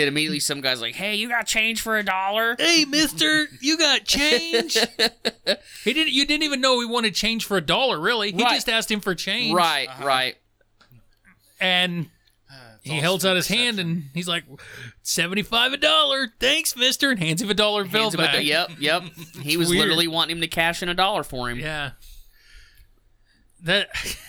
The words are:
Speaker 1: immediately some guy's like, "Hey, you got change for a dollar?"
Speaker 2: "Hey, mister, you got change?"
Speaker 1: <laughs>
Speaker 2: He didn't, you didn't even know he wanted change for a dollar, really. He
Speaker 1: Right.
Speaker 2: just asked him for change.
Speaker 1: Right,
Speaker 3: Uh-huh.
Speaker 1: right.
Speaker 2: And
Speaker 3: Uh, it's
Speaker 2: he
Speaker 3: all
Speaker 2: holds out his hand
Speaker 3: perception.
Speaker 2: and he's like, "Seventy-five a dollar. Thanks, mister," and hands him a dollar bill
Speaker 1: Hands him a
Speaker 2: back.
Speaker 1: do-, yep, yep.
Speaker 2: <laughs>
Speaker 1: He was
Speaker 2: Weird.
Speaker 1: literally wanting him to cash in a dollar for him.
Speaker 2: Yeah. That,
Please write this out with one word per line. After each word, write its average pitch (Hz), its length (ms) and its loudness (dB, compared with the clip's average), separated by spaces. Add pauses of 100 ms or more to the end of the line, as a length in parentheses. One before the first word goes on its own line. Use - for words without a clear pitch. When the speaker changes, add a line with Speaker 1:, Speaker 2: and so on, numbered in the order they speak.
Speaker 1:
immediately 151 320 -2
some 143 220 -4
guy's 127 180 -2
like, 117 140 -8
"Hey, 208 220 -4
you 220 120 -4
got 233 180 -4
change 220 360 -2
for 220 160 -2
a 208 40 -2
dollar?" 202 560 -2
Speaker 2:
"Hey, 320 280 4
mister, 302 600 0 (120)
you 302 160 0
got 277 300 2
change?" 233 760 0
Speaker 1:
<laughs> - 1000 -4
Speaker 2:
He 220 80 0
didn't, 311 220 0
you 277 100 4
didn't 302 200 0
even 277 180 -2
know 254 180 2
he 233 60 -4
wanted 226 280 -2
change 226 300 -2
for 196 140 0
a - 20 4
dollar, 175 400 0
really. 208 320 0
He 180 100 0
Speaker 1:
Right. 233 120 4
Speaker 2:
just 233 160 -2
asked 226 200 0
him 208 100 0
for 185 140 -2
change. 214 400 -4
Speaker 1:
Right, 160 360 2
Speaker 3:
Uh-huh. 139 160 -8
Speaker 1:
right. 131 300 0 (1200)
Speaker 2:
And 180 460 0 (440)
Speaker 3:
Uh, 131 40 -20 (220)
it's - 140 -14
Speaker 2:
he 156 80 -2
Speaker 3:
all 139 60 0
Speaker 2:
holds 180 200 0
out 185 120 4
his 170 120 0
hand 233 280 0
Speaker 3:
perception. 190 40 -4 (220)
Speaker 2:
and 135 120 -14
he's 175 140 -6
like, 170 160 -4 (580)
"Seventy-five 208 720 0
a 285 40 -4
dollar. 285 520 2 (120)
Thanks, 302 360 0
mister," 262 340 4
and 233 80 2
hands 160 240 0
him 202 80 -4
a 202 40 2
dollar 208 300 2
bill 208 180 2
Speaker 1:
Hands 208 120 2
him 165 60 0
a 165 40 6
Speaker 2:
back. 143 120 4
Speaker 1:
do-, 139 80 0
yep, 160 340 2
yep. 156 240 2 (200)
Speaker 2:
<laughs> 156 200 -16
Speaker 1:
He 147 140 0
was 170 140 4
Speaker 2:
Weird. 180 120 4
Speaker 1:
literally 170 260 2
wanting 165 280 0
him 170 60 -8
to 160 60 -2
cash 165 340 0
in 175 60 -4
a 175 60 -2
dollar 185 300 2
for 123 260 -6
him. 120 80 -6
Speaker 2:
Yeah. 151 340 -6 (1700)
That, 180 260 0 (400)